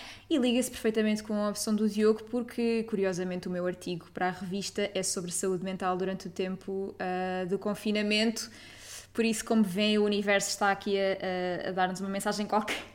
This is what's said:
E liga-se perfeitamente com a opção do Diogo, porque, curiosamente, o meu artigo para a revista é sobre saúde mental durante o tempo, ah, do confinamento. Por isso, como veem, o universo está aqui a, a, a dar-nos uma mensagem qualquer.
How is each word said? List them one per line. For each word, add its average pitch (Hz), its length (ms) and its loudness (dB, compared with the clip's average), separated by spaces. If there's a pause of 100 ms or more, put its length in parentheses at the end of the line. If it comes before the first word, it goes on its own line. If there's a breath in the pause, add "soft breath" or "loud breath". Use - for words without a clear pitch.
(280 loud breath)
E 330 80 2
liga-se 247 320 4
perfeitamente 214 540 0
com 214 120 -6
a 208 160 0
opção 208 260 0
do 214 120 4
Diogo, 214 360 4
porque, 233 640 0
curiosamente, 185 580 0
o 180 60 -2
meu 180 160 0
artigo 180 440 -6
para 180 140 -2
a 185 60 2
revista 196 600 -4
é 190 120 -2
sobre 180 260 -4
saúde 185 340 0
mental 185 320 -2
durante 190 300 -2
o 175 40 -6
tempo, 190 680 -4
ah, 185 500 -2
do 196 80 0
confinamento. 214 920 0 (680 loud breath)
Por 226 80 4
isso, 220 220 2
como 220 180 6
veem, 208 340 2
o 208 60 6
universo 202 460 2
está 202 200 2
aqui 196 300 0
a, 180 680 0
a, - 40 -2
a - 20 -4
dar-nos 185 280 0
uma 196 100 -4
mensagem 202 360 -2
qualquer. - 300 0 (180)